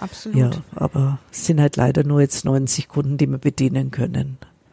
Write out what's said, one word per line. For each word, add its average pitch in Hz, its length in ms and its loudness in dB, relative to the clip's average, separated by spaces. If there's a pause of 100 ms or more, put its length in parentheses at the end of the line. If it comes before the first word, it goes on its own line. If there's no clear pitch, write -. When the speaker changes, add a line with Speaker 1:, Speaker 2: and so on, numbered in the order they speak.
Speaker 1:
absolut. 196 360 -6
Speaker 2:
Ja, 123 140 4 (240)
aber 135 440 0 (120)
es - 140 -10
sind 156 160 2
halt 143 160 2
leider 135 260 2
nur 143 160 2
jetzt - 240 2
neunzig 135 460 0
Kunden, 143 280 -2
die 151 100 2
wir 135 100 -2
bedienen 131 540 0
können. 127 480 -4 (340)